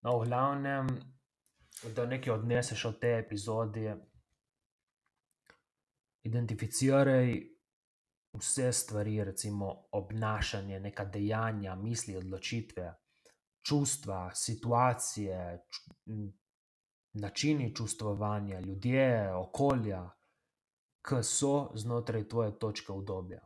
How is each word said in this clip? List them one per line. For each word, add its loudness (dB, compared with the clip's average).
No, 4
v 0
glavnem, 2
da 0
nekaj 0
odneseš 0
od -10
te 4
epizode, -2
identificiraj 4
vse 0
stvari, 0
recimo -4
obnašanje, -2
neka -6
dejanja, 0
misli, -4
odločitve, -6
čustva, 0
situacije, 0
č-, -12
m, -6
načini 0
čustvovanja, -2
ljudje, 2
okolja, 0
ki 0
so 2
znotraj -2
tvoje 0
točke -4
udobja. -6